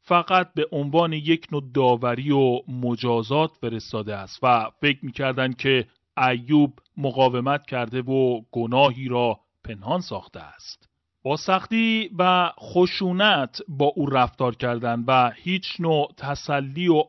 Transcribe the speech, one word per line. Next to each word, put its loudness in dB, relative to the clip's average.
فقط 0
به -2
عنوان 0
یک -2
نوع -6
داوری 2
و 2
مجازات -2
فرستاده -8
است -14
و 4
فکر 0
می‌کردند -4
که 0
ایوب 2
مقاومت 0
کرده -4
و 0
گناهی 2
را -2
پنهان -6
ساخته -12
است. -20
با -2
سختی 0
و 2
خشونت 0
با 0
او -2
رفتار 0
کردند -4
و 4
هیچ -6
نوع 0
تسلی -4
و 6